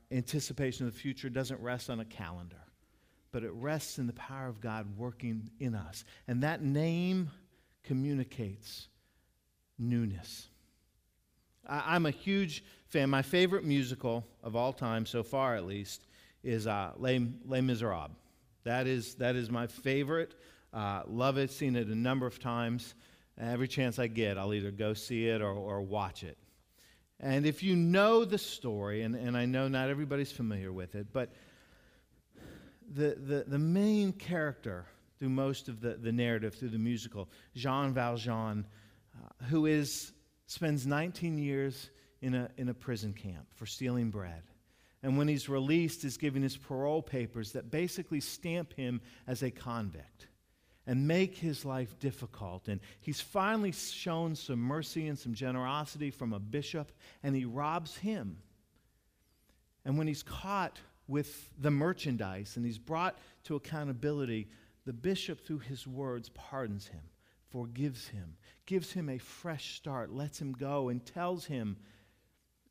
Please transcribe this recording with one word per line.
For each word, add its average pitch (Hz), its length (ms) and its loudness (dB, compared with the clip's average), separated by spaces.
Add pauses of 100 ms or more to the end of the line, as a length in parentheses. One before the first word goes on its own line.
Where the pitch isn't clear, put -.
(120)
anticipation 127 760 0
of 113 80 -2
the - 60 -14
future 135 300 -4
doesn't 123 320 -2
rest 120 280 -4
on 120 100 -4
a 110 60 -4
calendar, 87 560 -10 (720)
but 117 120 -4
it 110 100 -6
rests 143 440 -4
in 131 80 0
the 120 80 -2
power 135 340 -8
of 110 140 -8
God 107 360 -4
working 113 520 -4 (100)
in 127 140 0
us. 90 300 -6 (240)
And 123 160 2
that 160 180 2
name 165 720 4 (520)
communicates 127 1040 -2 (920)
newness. 117 680 0 (1160)
I, 147 280 2
I'm 170 100 6
a 147 60 4
huge 190 520 2 (220)
fan. 139 240 4
My 135 140 6
favorite 180 400 4
musical 127 640 2 (160)
of 113 120 -2
all 123 180 4
time, 113 340 0
so 120 160 0
far 131 320 2
at 95 100 -2
least, 98 400 -6 (380)
is, 113 240 0
uh, 101 300 0
Les, 127 220 4 (260)
Les 131 160 2
Miserables. 104 540 2 (480)
That 123 240 2
is, 127 280 0
that 127 200 2
is 120 140 0
my 120 180 0
favorite. 143 680 0 (380)
Uh, 101 340 0
love 127 300 4
it, 135 140 2
seen 135 240 2
it 117 120 2
a 110 80 0
number 127 320 2
of 120 120 -8
times. 120 560 -2 (440)
Every 120 280 0
chance 127 320 2
I 123 80 4
get, 110 300 2
I'll 98 160 0
either 101 180 0
go 107 220 0
see 113 340 0
it 113 140 4
or, 104 100 2
or 101 300 -2
watch 98 420 -2
it. 82 140 -10 (840)
And 135 260 2
if 151 180 0
you 185 120 6
know 202 500 8
the 202 120 2
story, 104 640 -2
and, 113 140 0
and 120 200 0
I 123 100 4
know 131 220 2
not 131 220 2
everybody's 143 420 0
familiar 101 400 -2
with 92 240 -6
it, 101 160 -6
but 123 220 -2 (1600)
the, 143 260 2
the, 139 280 0
the 139 120 2
main 196 540 6
character 143 720 -2 (340)
through 135 100 0
most 135 380 2
of 113 140 -8
the, 117 140 0
the 113 160 -2
narrative, 117 440 2
through 127 140 -4
the 113 80 -2
musical, 110 520 0 (260)
Jean 135 380 2
Valjean, 113 720 0 (500)
uh, - 300 -16
who 156 200 4
is, 151 460 2 (340)
spends 147 400 0
nineteen 160 520 0
years 139 520 0 (320)
in 127 140 2
a, 123 220 0
in 123 120 -2
a 123 40 0
prison 110 400 -2
camp 90 420 -10
for 113 100 -10
stealing 123 440 0
bread. 90 340 -6 (600)
And 135 140 4
when 147 100 4
he's 151 220 0
released, 143 540 2
is 135 140 -4
given 139 240 2
his 135 160 0
parole 143 440 0
papers 117 500 -4
that 123 180 -8
basically 160 500 -2
stamp 170 540 -4
him 123 280 -2 (260)
as 127 160 -2
a 127 80 2
convict 104 760 -6 (600)
and 131 200 4
make 185 280 4
his 160 300 -2
life 131 340 -4
difficult. 104 680 -6
And 101 120 0 (220)
he's 147 200 -4
finally 202 500 2
shown 165 640 -2
some 127 240 -2
mercy 151 480 -2
and 147 100 -4
some 120 160 -4
generosity 135 760 -2
from 120 240 -4
a 101 60 -2
bishop, 143 520 -4 (320)
and 139 120 2
he 131 100 0
robs 147 520 -2
him. 160 400 -4 (1500)
And 135 120 2
when 156 100 2
he's 147 160 -2
caught 190 560 -4 (280)
with 143 520 -4
the 143 120 4
merchandise 123 840 0
and 120 80 0
he's 113 140 -2
brought 165 380 -2 (260)
to 156 120 -4
accountability, 139 920 -2 (380)
the 131 80 -6
bishop, 170 520 -2
through 151 140 -2
his 120 260 -10
words, 127 440 -6
pardons 110 580 -6
him, 78 160 -14 (460)
forgives 123 580 -4
him, 85 280 -10 (300)
gives 185 260 0
him 165 180 -2
a 131 80 -4
fresh - 580 -8
start, 123 360 -6
lets 143 300 -6
him 139 120 -4
go, 135 360 0
and 123 160 -2
tells 175 400 -4
him, 113 320 -2 (920)